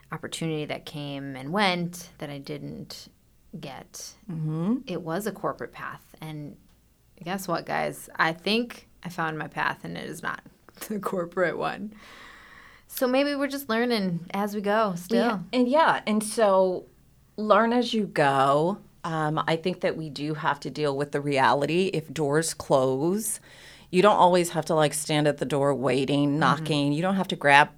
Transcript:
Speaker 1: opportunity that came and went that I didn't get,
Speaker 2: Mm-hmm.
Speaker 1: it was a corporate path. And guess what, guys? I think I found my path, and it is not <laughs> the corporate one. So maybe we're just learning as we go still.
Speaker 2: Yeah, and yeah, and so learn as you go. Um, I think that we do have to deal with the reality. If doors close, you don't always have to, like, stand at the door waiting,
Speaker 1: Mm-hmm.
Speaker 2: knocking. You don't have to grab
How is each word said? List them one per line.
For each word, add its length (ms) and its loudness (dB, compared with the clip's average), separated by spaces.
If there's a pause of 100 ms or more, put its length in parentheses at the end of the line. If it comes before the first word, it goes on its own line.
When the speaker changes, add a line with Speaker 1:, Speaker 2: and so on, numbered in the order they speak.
(120)
Speaker 1:
opportunity 540 -6
that 200 -10
came 500 -10
and 160 -10
went 580 -2 (100)
that 100 -10
I 80 -12
didn't 680 -12 (520)
get, 540 -16 (180)
Speaker 2:
Mm-hmm. 460 -2 (100)
Speaker 1:
it 140 -6
was 260 -6
a 40 -2
corporate 400 -8
path. 300 -14 (200)
And 340 -12 (680)
guess 240 -6
what, 180 -4
guys? 500 -4
I 180 0
think 540 -4 (160)
I 60 -10
found 280 -4
my 100 -8
path, 360 -4
and 140 -10
it 80 -10
is 160 -12
not 200 -6 (200)
<laughs> 260 -18
the 120 -6
corporate 580 -2
one. 360 -6 (920)
So 200 -2
maybe 280 2
we're 120 0
just 220 -8
learning 640 0
as 200 -4
we 80 -6
go 340 2
still. 300 0
Speaker 2:
Yeah, 140 -2 (120)
and 160 2
yeah, 380 4
and 180 0
so 640 4 (520)
learn 360 4
as 200 2
you 120 0
go. 720 4 (280)
Um, 420 -2
I 100 2
think 240 -4
that 160 -2
we 120 -10
do 260 -6
have 260 -2
to 80 -8
deal 260 -2
with 160 -4
the 80 -2
reality. 760 2
If 200 -6
doors 400 0
close, 840 0 (520)
you 100 4
don't 140 6
always 360 6
have 160 -2
to, 80 0
like, 180 4
stand 340 0
at 120 2
the 60 -2
door 300 2
waiting, 540 2
Speaker 1:
Mm-hmm. 100 0
Speaker 2:
knocking. 540 2
You 80 0
don't 140 0
have 140 0
to 60 -4
grab 420 8